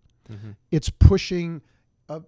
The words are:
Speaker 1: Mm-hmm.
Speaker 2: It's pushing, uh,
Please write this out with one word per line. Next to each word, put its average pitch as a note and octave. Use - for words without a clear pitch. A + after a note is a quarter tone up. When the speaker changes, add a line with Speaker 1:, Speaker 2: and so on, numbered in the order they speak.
Speaker 1:
Mm-hmm. G#2+
Speaker 2:
It's -
pushing, E3+
uh, D#3